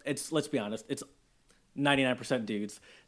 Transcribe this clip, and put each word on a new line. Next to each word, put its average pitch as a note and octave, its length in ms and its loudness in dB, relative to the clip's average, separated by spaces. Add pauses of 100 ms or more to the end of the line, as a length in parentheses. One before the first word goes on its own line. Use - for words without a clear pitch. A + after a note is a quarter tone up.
it's, - 280 -4
let's A#2 160 0
be C3 100 0
honest, G#2+ 300 -4
it's C3+ 160 -4 (720)
ninety-nine C3+ 400 4
percent A#2+ 300 0
dudes G#2 340 -4 (280)